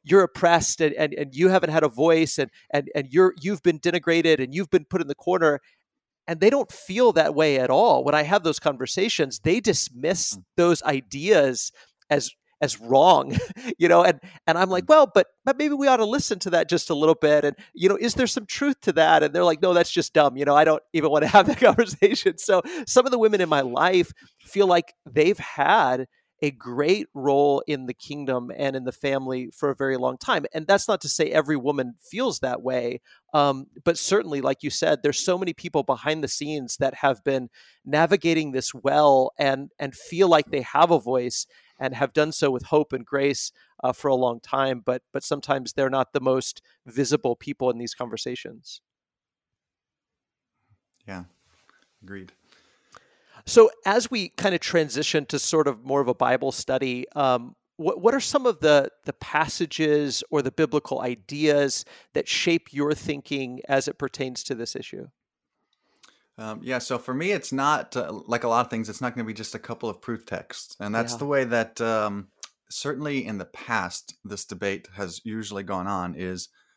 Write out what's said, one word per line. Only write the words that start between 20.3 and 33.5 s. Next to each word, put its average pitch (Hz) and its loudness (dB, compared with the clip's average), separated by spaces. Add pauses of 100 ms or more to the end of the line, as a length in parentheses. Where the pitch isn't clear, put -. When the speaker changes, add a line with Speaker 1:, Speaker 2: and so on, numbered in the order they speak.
Speaker 1:
You 143 -4
know, 143 4
I 151 8
don't 156 2 (100)
even 160 0
wanna 147 2
<laughs> 202 4
have 196 8
that 285 -2
conversation." 196 2
So - 2 (260)
some 247 4
of 262 -4
the 247 0
women 214 2
in 170 -2
my 147 2
life 165 2 (280)
feel 196 0
like 175 2 (120)
they've 151 2
had 139 0 (320)
a 147 -2
great 139 -2
role 139 2
in 131 -6
the 127 -6
kingdom 131 -8
and 135 -4
in 131 -8
the 123 -6
family 131 -6
for 143 -2
a - -8
very 135 -2
long 127 -4
time. 175 -2
And 156 -6
that's 196 2
not 202 -2
to 147 -8
say - -2
every 156 0
woman 131 -4
feels 214 -6
that 123 -6
way. 123 -4 (320)
Um, 143 0 (180)